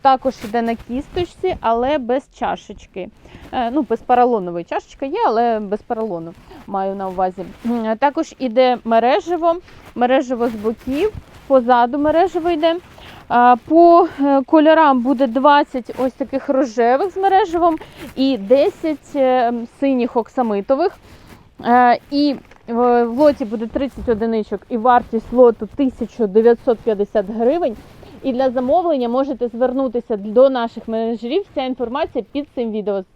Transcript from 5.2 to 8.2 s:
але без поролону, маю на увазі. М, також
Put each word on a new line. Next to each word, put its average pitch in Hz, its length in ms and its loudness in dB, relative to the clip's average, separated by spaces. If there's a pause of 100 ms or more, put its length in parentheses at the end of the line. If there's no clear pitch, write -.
але 226 320 0
без 208 220 -6
поролону, 185 520 -8 (340)
маю 196 280 -4
на 196 120 -8
увазі. 185 380 -4 (200)
М, 226 320 -2
також 294 420 -2